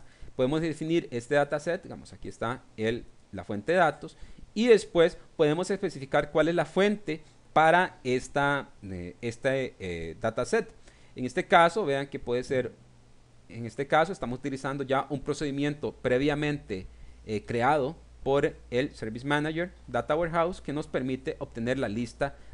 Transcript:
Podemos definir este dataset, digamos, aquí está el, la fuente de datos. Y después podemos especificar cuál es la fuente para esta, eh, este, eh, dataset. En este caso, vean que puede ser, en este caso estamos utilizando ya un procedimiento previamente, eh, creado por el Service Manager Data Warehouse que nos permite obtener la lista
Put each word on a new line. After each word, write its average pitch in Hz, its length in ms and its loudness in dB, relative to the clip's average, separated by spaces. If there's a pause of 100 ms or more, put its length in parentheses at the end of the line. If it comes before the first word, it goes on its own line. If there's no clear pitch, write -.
(360)
Podemos 135 240 2
definir 160 500 -2
este 120 240 -4
dataset, 147 480 0
digamos, - 300 -16
aquí - 160 -12
está 117 340 -6 (140)
el, 110 280 -2 (280)
la 92 100 -8
fuente 104 300 -2
de 185 60 4
datos. 156 380 2 (380)
Y 226 140 2
después 175 500 6 (180)
podemos 160 340 2
especificar 151 600 -2
cuál 156 180 4
es 170 60 2
la 160 120 2
fuente 202 560 0 (300)
para 165 520 6
esta, 139 640 0 (140)
eh, 90 380 -10
este, 131 580 -2
eh, 82 420 -8
dataset. 123 500 -2 (460)
En 127 80 -6
este 143 220 -4
caso, 170 400 6
vean 139 200 0
que 139 120 -10
puede 123 260 -2
ser, 127 280 -2 (760)
en 113 160 -10
este 117 220 -6
caso 165 260 2
estamos 127 260 -6
utilizando 139 460 -6
ya 131 240 0
un 143 120 -4
procedimiento 143 720 -4
previamente, 139 920 0 (380)
eh, 104 220 -4
creado 135 500 0 (260)
por 139 320 2 (160)
el 127 240 -2
Service 117 320 -8
Manager 156 460 -2 (140)
Data 123 280 -2
Warehouse 170 460 0
que 143 140 -6
nos 151 120 -4
permite 131 520 -4
obtener 127 400 -4
la 123 100 -2
lista 120 480 -4 (180)